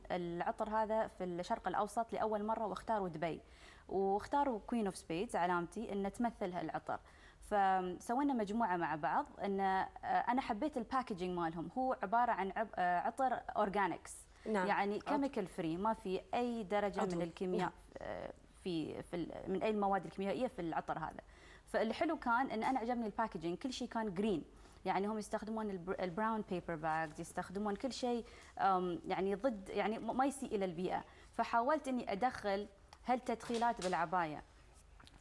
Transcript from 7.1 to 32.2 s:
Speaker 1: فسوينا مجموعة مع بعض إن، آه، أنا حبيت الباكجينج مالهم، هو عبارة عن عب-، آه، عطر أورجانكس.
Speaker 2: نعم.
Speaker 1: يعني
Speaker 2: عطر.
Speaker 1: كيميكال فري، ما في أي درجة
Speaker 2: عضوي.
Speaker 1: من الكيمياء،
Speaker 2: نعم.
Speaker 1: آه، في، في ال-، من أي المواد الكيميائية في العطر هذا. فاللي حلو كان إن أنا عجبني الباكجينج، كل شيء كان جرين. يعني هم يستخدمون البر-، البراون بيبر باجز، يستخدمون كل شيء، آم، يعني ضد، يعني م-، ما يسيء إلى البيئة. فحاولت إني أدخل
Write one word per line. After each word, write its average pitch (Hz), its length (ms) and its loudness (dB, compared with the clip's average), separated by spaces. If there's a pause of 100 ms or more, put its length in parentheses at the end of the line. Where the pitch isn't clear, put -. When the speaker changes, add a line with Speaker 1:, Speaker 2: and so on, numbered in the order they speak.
Speaker 1:
فسوينا 196 840 2
مجموعة 208 440 2
مع 160 180 0
بعض 160 300 0 (180)
إن، 196 160 2
آه، 190 280 2 (160)
أنا 240 380 2
حبيت 262 360 -2
الباكجينج 190 640 -2
مالهم، 165 380 -2
هو 262 260 2
عبارة 233 280 4
عن 190 240 0
عب-، 208 200 -2
آه، 175 240 4
عطر 240 400 2 (160)
أورجانكس. 196 580 2 (320)
Speaker 2:
نعم. 202 220 4
Speaker 1:
يعني 202 280 4
Speaker 2:
عطر. - 100 -4
Speaker 1:
كيميكال 277 420 2
فري، 165 300 -2
ما 214 160 2
في 190 280 -2 (120)
أي 240 300 0
درجة 202 380 2
Speaker 2:
عضوي. 185 140 0
Speaker 1:
من 170 60 0
الكيمياء، 180 400 0
Speaker 2:
نعم. 175 100 0 (260)
Speaker 1:
آه، - 360 -8 (300)
في، 170 400 -2
في - 120 -8
ال-، - 360 -4
من 190 120 0
أي 220 60 2
المواد 202 360 2
الكيميائية 196 420 -2
في - 140 -8
العطر 160 380 -2
هذا. - 220 -8 (460)
فاللي 220 260 2
حلو 320 240 0
كان 247 340 2
إن 220 120 0
أنا 254 160 2
عجبني 233 260 -2
الباكجينج، 185 520 -2
كل 254 160 -4
شيء 240 140 -4
كان 220 260 -2
جرين. 190 300 2 (420)
يعني 185 220 2
هم 220 100 -2
يستخدمون 214 520 -2
البر-، 185 340 -2
البراون 214 460 0
بيبر 175 260 -2
باجز، 156 460 -2
يستخدمون 202 540 -4
كل 240 180 -2
شيء، 240 320 0 (340)
آم، 180 460 4
يعني 190 300 0
ضد، 202 340 -2
يعني 202 300 0
م-، 220 180 -4
ما 262 80 4
يسيء 262 300 -2
إلى 190 100 2
البيئة. 180 380 -2 (300)
فحاولت 262 540 2
إني 247 240 -2
أدخل 208 560 0 (380)